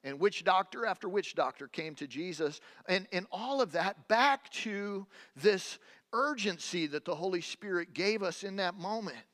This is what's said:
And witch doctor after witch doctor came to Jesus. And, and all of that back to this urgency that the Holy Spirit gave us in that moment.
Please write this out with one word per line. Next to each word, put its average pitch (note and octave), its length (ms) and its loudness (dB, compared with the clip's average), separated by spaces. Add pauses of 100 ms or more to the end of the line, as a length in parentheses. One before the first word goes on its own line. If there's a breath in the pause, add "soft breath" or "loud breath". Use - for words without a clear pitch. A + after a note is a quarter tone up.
And C#3 120 -6
witch E3+ 280 2
doctor G3 400 2
after G3 240 -2
witch F#3+ 260 -2
doctor C#3 320 0
came D#3+ 280 -6
to C#3+ 120 -8
Jesus. D3+ 540 -4 (260 loud breath)
And, F#3 240 2
and F#3 200 -2
all B3+ 300 -2
of F3+ 120 0
that E3+ 340 -2
back C4+ 440 4
to G3+ 540 -4 (300 loud breath)
this F#3 420 4 (360 loud breath)
urgency G#3 760 0
that D3 160 -4
the F3 120 -2
Holy F3+ 260 0
Spirit F3 520 -4
gave G3+ 300 0
us F3+ 200 -4
in G3 140 -6
that F#3 180 0
moment. G3 420 -4 (160)